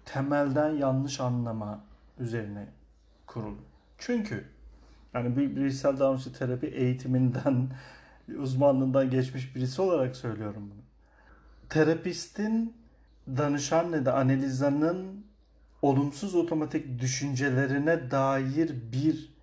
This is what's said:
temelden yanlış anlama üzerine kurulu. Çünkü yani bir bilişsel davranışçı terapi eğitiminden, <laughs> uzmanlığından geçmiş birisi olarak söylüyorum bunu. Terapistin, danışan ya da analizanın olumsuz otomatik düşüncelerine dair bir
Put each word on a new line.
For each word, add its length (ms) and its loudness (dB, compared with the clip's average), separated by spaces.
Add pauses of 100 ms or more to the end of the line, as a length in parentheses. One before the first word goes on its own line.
temelden 680 0
yanlış 500 0
anlama 640 -4 (340)
üzerine 480 -6 (600)
kurulu. 320 -10 (400)
Çünkü 460 -4 (680)
yani 220 0
bir 200 0
bilişsel 420 0
davranışçı 340 0
terapi 340 -4
eğitiminden, 1000 2 (320)
<laughs> 380 -16
uzmanlığından 720 4
geçmiş 460 -2
birisi 260 -2
olarak 340 2
söylüyorum 580 -8
bunu. 80 -20 (880)
Terapistin, 1080 0 (520)
danışan 640 0
ya 140 0
da 80 2
analizanın 1120 0 (560)
olumsuz 520 2
otomatik 640 0
düşüncelerine 1120 0
dair 640 2 (180)
bir 500 0